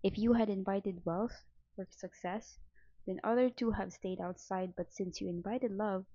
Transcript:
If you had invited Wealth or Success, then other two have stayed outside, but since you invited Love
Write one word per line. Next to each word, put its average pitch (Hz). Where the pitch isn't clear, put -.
If 196
you 226
had 220
invited 196
Wealth 185
or 190
Success, -
then 190
other 247
two 233
have 196
stayed 185
outside, 185
but 175
since 185
you 196
invited 202
Love 196